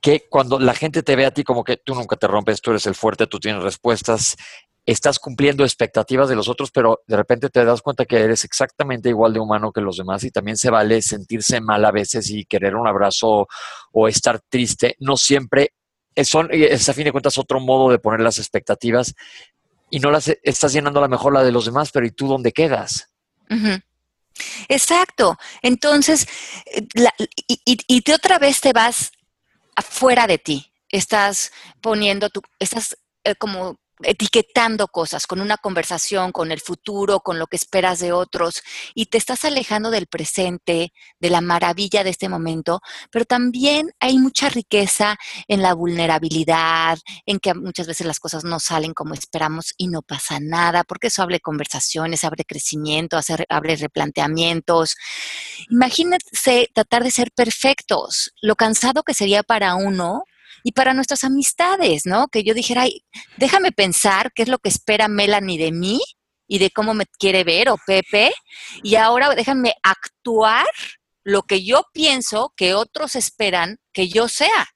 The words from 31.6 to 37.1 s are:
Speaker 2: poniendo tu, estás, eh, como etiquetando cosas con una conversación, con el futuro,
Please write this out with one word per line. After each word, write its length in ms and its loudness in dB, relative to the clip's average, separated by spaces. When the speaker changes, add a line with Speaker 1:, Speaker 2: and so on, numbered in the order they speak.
Speaker 2:
poniendo 500 0
tu, 120 -10
estás, 380 -6
eh, 120 0
como 400 -8
etiquetando 840 0
cosas 380 -6
con 140 -8
una 160 -2
conversación, 720 -4
con 220 -6
el 80 -8
futuro, 600 -2